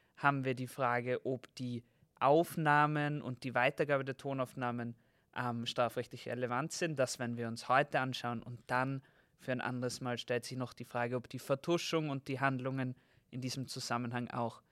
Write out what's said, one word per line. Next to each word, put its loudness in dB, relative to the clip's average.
haben 2
wir 0
die -4
Frage, 0
ob -4
die -6
Aufnahmen 4
und -8
die -6
Weitergabe 4
der -6
Tonaufnahmen, -4
ähm, -2
strafrechtlich -2
relevant 0
sind. -2
Das 0
werden -2
wir -2
uns -6
heute 4
anschauen. -2
Und -12
dann 0
für -6
ein 0
anderes -4
Mal -2
stellt -2
sich -10
noch -4
die -12
Frage, -2
ob -6
die -10
Vertuschung 0
und -4
die -4
Handlungen 0
in -6
diesem -4
Zusammenhang -2
auch -4